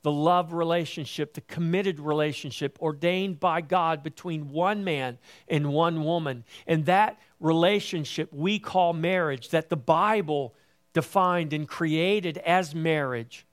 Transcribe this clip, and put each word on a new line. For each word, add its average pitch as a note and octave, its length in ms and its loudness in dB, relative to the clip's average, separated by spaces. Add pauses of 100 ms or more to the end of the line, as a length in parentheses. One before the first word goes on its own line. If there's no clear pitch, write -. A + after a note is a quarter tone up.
the D3+ 100 0
love E3 400 2
relationship, E3 800 -4
the C3+ 60 -10
committed E3+ 580 -2
relationship D3 800 -2
ordained E3+ 600 -2
by E3+ 220 0
God E3 420 0
between D#3 460 -8
one F#3+ 340 0
man C3 340 -4 (300)
and D3 240 0
one D#3+ 320 2
woman. D3 400 -4 (200)
And D#3 220 2
that F#3+ 320 4 (220)
relationship E3 920 0
we F#3 280 -2
call F3+ 320 2
marriage, E3 560 -2
that D#3+ 220 0
the E3+ 60 0
Bible D#3 760 0 (380)
defined F3 600 2
and D3+ 140 -4
created E3+ 720 0
as E3 380 0
marriage. C#3+ 760 -2